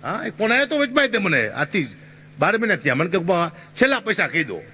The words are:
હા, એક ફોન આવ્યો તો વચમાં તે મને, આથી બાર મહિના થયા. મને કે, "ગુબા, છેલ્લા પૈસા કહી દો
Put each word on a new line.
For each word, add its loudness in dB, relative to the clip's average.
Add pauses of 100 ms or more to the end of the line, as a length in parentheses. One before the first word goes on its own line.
હા, -6
એક -10
ફોન 0
આવ્યો 4
તો -4
વચમાં 2
તે -2
મને, 0
આથી -2 (520)
બાર 2
મહિના 0
થયા. 0
મને 0
કે, 0
"ગુબા, 0 (300)
છેલ્લા 4
પૈસા -2
કહી -2
દો -8 (120)